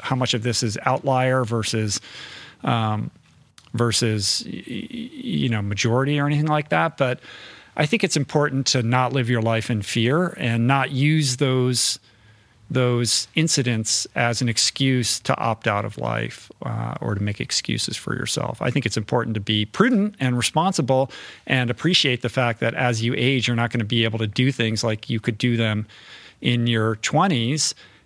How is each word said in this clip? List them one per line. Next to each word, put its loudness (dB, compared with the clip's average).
how -2
much 0
of -2
this -2
is -2
outlier 2
versus, -2
um, 0
versus, 0
y-, -10
y-, -8
you -2
know, 0
majority 0
or 0
anything 2
like 0
that. 2
But 0
I 2
think 0
it's 2
important 0
to 2
not 2
live 0
your 2
life 0
in 0
fear 2
and 0
not 2
use 2
those, 2
those 0
incidents 0
as 0
an 0
excuse 0
to -2
opt -2
out 0
of -8
life, -6
uh, -4
or -4
to -4
make -4
excuses -4
for -6
yourself. -4
I 0
think 0
it's -2
important -2
to -2
be 0
prudent 2
and 2
responsible 2
and 2
appreciate 2
the 0
fact 0
that 0
as 0
you 0
age, 2
you're 2
not 0
gonna -2
be 2
able 0
to 0
do 2
things 0
like -2
you -2
could -4
do 0
them 0
in 0
your 2
twenties, 0